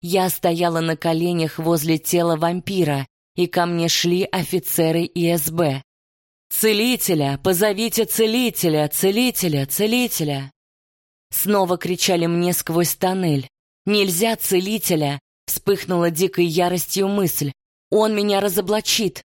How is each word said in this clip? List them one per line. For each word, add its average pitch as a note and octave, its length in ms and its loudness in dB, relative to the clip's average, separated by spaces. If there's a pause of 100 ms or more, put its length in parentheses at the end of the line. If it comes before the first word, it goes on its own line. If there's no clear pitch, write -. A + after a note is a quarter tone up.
Я F#3 220 0
стояла E3+ 520 0
на E3 180 -2
коленях E3 600 0
возле E3 380 0
тела E3+ 400 0
вампира, E3+ 720 -2 (300)
и F3 100 2
ко F3 180 0
мне E3+ 240 0
шли F3 420 0
офицеры E3+ 720 -2
И E3+ 260 -2
С E3 200 -2
Б. D#3 320 0 (680)
«Целителя! G#3 920 0
Позовите G#3 640 0
целителя! A3 840 0
Целителя! F#3+ 760 0
Целителя!» E3+ 880 -2 (800)
Снова F#3 460 2
кричали E3+ 480 0
мне F3 260 0
сквозь E3 440 0
тоннель. F3+ 520 0 (380)
«Нельзя G3+ 500 2
целителя!» F3+ 800 0 (280)
Вспыхнула F3+ 640 0
дикой F3 340 0
яростью F3 640 0
мысль. F3+ 440 -2 (380)
«Он G#3+ 240 2
меня G3+ 260 0
разоблачит!» G3 880 -2